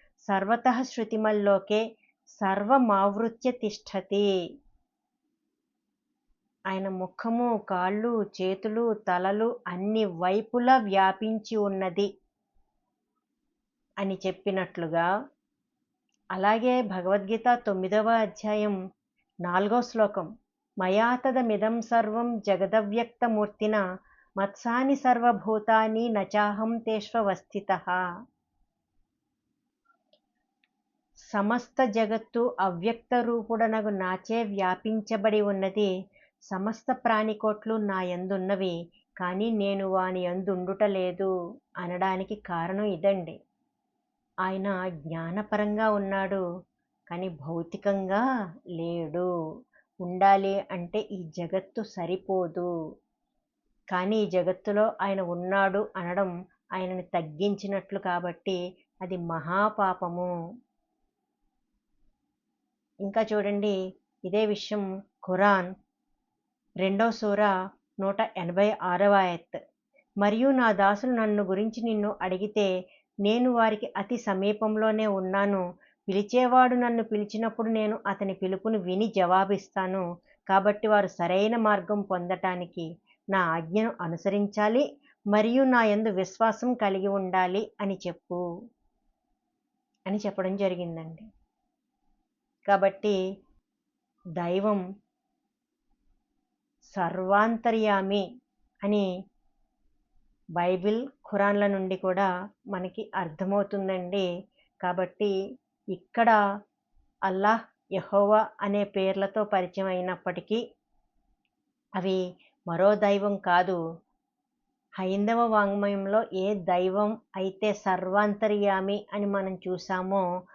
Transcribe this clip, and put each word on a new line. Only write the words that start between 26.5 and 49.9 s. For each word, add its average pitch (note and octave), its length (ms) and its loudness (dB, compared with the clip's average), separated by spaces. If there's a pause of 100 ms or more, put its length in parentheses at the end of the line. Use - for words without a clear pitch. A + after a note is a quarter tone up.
తేష్వస్థితః." F#3+ 1400 -2 (3000)
సమస్త A3+ 680 -2
జగత్తు A3+ 760 0
అవ్యక్త G3 540 -2
రూపుడనగు A3+ 760 0
నాచే F#3+ 540 -2
వ్యాపించబడి G#3 1000 0
ఉన్నది, G3 680 0 (320)
సమస్త G3+ 480 -6
ప్రాణికోట్లు A3 840 0
నా G3+ 280 -2
యందున్నవి, F#3 880 -4 (280)
కానీ F#3+ 320 -2
నేను G3 380 0
వాని F#3 320 0
యందుండుట F#3 640 -2
లేదు F#3+ 800 -2 (160)
అనడానికి F#3 580 -4
కారణం F#3+ 500 -4
ఇదండి. F#3 560 0 (1000)
ఆయన F#3+ 480 -2
జ్ఞానపరంగా G3+ 1040 -2
ఉన్నాడు, F#3+ 720 -2 (460)
కానీ F3+ 180 -6
భౌతికంగా F#3+ 1300 -2 (120)
లేడు. E3+ 960 -4 (380)